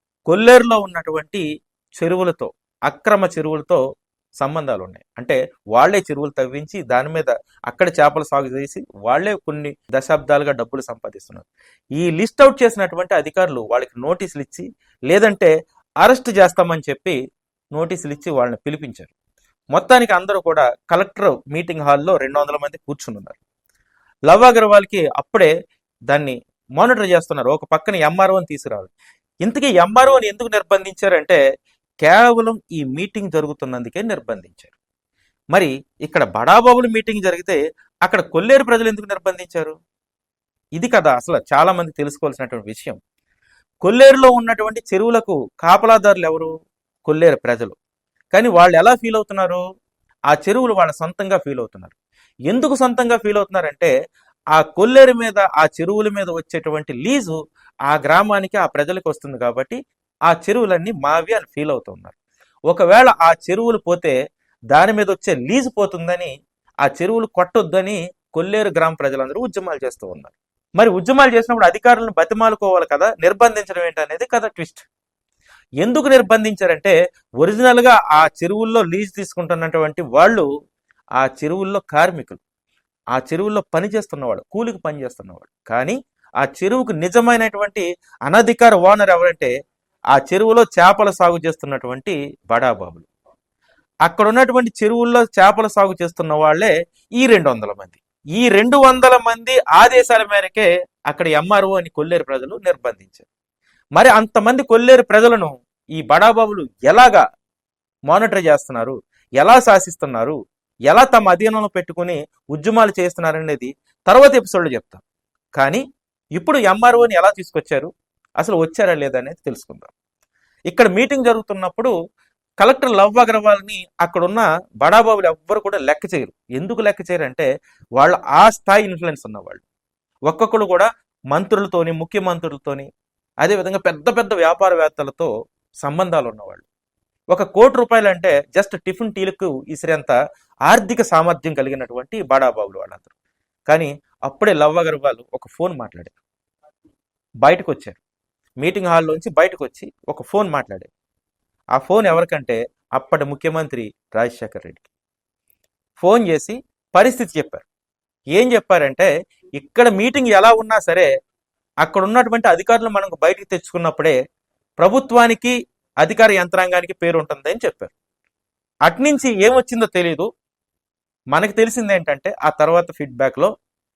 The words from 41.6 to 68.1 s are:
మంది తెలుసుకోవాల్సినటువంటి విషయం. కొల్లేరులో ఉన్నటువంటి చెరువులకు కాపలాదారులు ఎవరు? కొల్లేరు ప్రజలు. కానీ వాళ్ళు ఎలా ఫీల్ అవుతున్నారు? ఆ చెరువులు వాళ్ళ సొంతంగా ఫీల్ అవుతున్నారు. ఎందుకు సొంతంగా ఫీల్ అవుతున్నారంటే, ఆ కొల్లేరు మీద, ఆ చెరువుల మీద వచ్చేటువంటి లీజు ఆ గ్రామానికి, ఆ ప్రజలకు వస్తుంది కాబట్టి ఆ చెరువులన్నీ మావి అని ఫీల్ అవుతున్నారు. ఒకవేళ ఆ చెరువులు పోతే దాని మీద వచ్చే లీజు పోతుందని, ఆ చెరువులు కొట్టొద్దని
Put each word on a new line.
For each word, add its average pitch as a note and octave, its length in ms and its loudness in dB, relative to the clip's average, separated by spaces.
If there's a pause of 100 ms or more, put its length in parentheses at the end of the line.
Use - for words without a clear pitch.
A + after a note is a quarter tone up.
మంది E3+ 200 -6
తెలుసుకోవాల్సినటువంటి C3+ 760 -10
విషయం. G#2+ 340 -14 (800)
కొల్లేరులో C4 500 8
ఉన్నటువంటి A3+ 500 -2 (120)
చెరువులకు G#3 640 -2
కాపలాదారులు G3+ 680 4
ఎవరు? D#3+ 340 -6 (460)
కొల్లేరు D#3 300 2
ప్రజలు. A#2 400 -6 (580)
కానీ A3 140 2
వాళ్ళు F3 300 6
ఎలా A3 180 6
ఫీల్ A3+ 200 -4
అవుతున్నారు? F#3+ 600 -6 (500)
ఆ D3 80 2
చెరువులు A3 400 -2
వాళ్ళ F3 180 0
సొంతంగా F#3+ 460 -6
ఫీల్ C#3+ 220 -10
అవుతున్నారు. G2 360 -16 (440)
ఎందుకు A#3+ 360 -2
సొంతంగా A#3+ 420 0
ఫీల్ G#3 200 -4
అవుతున్నారంటే, D#3+ 720 -2 (380)
ఆ D#3 140 4
కొల్లేరు B3 520 6
మీద, A3+ 260 -4
ఆ E3+ 260 2
చెరువుల G3+ 440 -4
మీద G3+ 200 -8
వచ్చేటువంటి D#3 640 -8
లీజు E3 540 -4 (340)
ఆ C#3+ 140 0
గ్రామానికి, F#3+ 600 0
ఆ F3+ 80 0
ప్రజలకు E3+ 440 -6
వస్తుంది C#3 280 -10
కాబట్టి B2 480 -6 (380)
ఆ E3 100 4
చెరువులన్నీ G3 580 -2
మావి D#3+ 420 -2
అని G#3 120 -4 (100)
ఫీల్ D3+ 160 -6
అవుతున్నారు. F#2+ 460 -12 (500)
ఒకవేళ F#3 420 6 (120)
ఆ E3 120 6
చెరువులు A3 440 -4
పోతే D#3 520 -4 (360)
దాని D#3 260 4
మీద G#3 200 0
వచ్చే F#3 240 -4
లీజు G#3 340 -2
పోతుందని, F3 720 -6 (380)
ఆ C#3+ 80 2
చెరువులు G#3+ 380 -4
కొట్టొద్దని F#3 840 -4 (240)